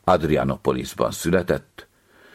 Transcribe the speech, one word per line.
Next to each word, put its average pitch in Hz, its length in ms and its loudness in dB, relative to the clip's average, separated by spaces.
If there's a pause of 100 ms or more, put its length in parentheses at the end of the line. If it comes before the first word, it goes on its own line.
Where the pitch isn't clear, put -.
Adrianopolisban 67 1080 0
született. - 760 -4 (480)